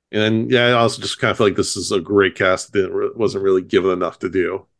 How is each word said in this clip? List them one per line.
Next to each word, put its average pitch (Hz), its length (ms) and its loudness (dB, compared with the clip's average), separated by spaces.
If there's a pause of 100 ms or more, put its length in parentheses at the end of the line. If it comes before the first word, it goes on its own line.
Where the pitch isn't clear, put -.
(120)
And 110 400 0
yeah, 120 160 4
I 120 60 4
also 117 280 0
just - 200 -8
kinda 113 120 0
feel 110 140 2
like 95 80 2
this - 220 -2
is 95 160 -6
a 95 80 0
great 95 340 2
cast 92 380 0
that - 80 0
didn't 90 120 -4
re-, 101 220 -4
wasn't 98 300 -2
really 95 160 4
given 95 300 2
enough 90 280 -4
to 95 100 -6
do. 90 360 -2 (140)